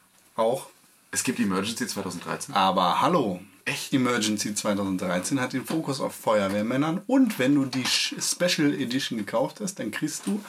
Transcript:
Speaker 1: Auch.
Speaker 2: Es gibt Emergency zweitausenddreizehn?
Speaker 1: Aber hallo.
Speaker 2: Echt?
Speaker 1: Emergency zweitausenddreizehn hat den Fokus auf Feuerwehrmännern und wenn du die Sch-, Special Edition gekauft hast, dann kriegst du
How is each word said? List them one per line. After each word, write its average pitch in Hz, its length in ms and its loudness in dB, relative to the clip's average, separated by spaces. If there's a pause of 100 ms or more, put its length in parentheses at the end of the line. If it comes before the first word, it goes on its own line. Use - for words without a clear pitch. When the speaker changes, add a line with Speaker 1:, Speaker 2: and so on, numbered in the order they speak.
(380)
Speaker 1:
Auch. 117 300 0 (440)
Speaker 2:
Es - 120 -4
gibt 123 160 0
Emergency 104 480 0
zweitausenddreizehn? 90 680 -6
Speaker 1:
Aber 92 460 4
hallo. 123 400 2 (240)
Speaker 2:
Echt? - 280 -6
Speaker 1:
Emergency 110 600 2
zweitausenddreizehn 98 840 0
hat 123 100 -4
den 127 140 -4
Fokus 156 340 -2
auf 113 160 -4
Feuerwehrmännern 113 880 2
und 262 320 4
wenn 131 180 4
du 135 100 4
die 127 200 -2
Sch-, - 360 0
Special 156 520 2
Edition 127 440 -4
gekauft 113 420 -2
hast, 202 200 -6
dann 113 120 -6
kriegst - 340 -6
du 202 240 -2